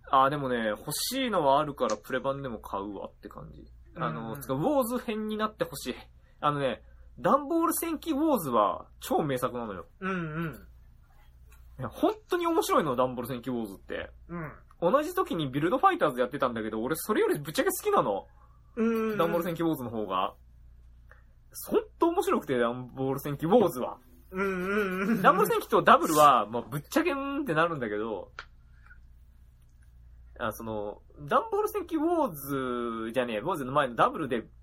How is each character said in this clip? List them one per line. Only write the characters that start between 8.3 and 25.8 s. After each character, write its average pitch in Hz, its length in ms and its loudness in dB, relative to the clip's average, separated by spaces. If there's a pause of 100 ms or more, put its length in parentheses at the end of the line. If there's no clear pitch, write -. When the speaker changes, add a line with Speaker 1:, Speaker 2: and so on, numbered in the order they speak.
Speaker 1:
ー - 20 4
ズ 156 100 -4
は 104 380 2 (140)
超 262 220 0
名 139 140 -2
作 120 220 -4
な 117 80 -6
の 101 80 -8
よ。 87 120 -12 (140)
Speaker 2:
う 185 80 -6
ん - 20 -2
う 190 40 -2 (320)
ん。 139 200 -10 (1120)
Speaker 1:
い 135 40 -10
や、 117 60 -4
本 381 260 0 (140)
当 370 100 -2
に 339 80 0
面 330 160 2
白 320 180 2
い 185 40 2
の、 131 120 -2
ダ 127 80 4
ン 127 100 -2
ボ 120 60 -8
ー - 20 -4
ル 117 60 -6
戦 123 140 -8
記 131 80 -6
ウ 123 40 -2
ォ 117 100 -4
ー - 20 -8
ズ 98 80 -10
っ 92 60 -16
て。 - 300 -10 (180)
Speaker 2:
う 170 100 -10
ん。 165 540 -4
Speaker 1:
同 285 100 6
じ 349 120 -6
時 381 200 0
に 151 160 -2
ビ 139 100 -2
ル 160 80 2
ド 240 80 2
フ 339 100 4
ァ 381 80 6
イ 349 40 -4
タ 175 80 2
ー 147 60 2
ズ 123 80 -2
や 123 60 2
っ 120 40 -4
て 151 80 -6
た 131 100 2
ん 120 60 -4
だ 110 80 -4
け 110 80 -4
ど、 110 100 -4
俺 135 160 -2
そ - 160 -4
れ 285 80 2
よ 440 80 2
り 339 100 0
ぶ 143 120 -10
っ - 20 -10
ち - 80 -2
ゃ 339 40 4
け 392 40 0
好 - 220 -2
き - 0 -
な 403 120 4
の。 104 240 -2 (500)
Speaker 2:
う 226 60 0
ん 226 40 2
う 226 40 2
ん 220 220 -2
う - 40 -4
ん。 - 20 -6
Speaker 1:
ダ 170 80 4
ン 170 40 0
ボ 170 40 -2
ー 170 40 2
ル 175 60 -2
戦 175 100 -2
記 165 80 -4
ウ 165 40 2
ォ 160 60 2
ー - 20 0
ズ 131 100 -8
の 113 60 -8
方 110 160 -4
が。 95 280 -2 (1300)
ほ - 100 0
ん 480 60 2 (160)
と 339 100 4
面 349 140 0
白 359 180 0
く - 60 -12
て、 131 120 0
ダ 117 120 2
ン 127 240 -10
ボ 135 160 -2
ー 135 40 0
ル 139 60 -8
戦 143 160 -6
記 151 80 -6
ウ 165 60 2
ォ 220 160 8
ー - 20 2
ズ 123 120 -6
は。 - 180 -6 (320)
Speaker 2:
う 185 120 -4
ん 196 40 -2
う - 0 -
ん 190 640 -2
う 226 80 4
ん。 - 60 0
Speaker 1:
ダ 262 100 8
ン - 40 6
ボ 427 60 6
ー - 20 6
ル - 60 2
戦 427 100 0
記 - 80 -10
と 180 140 4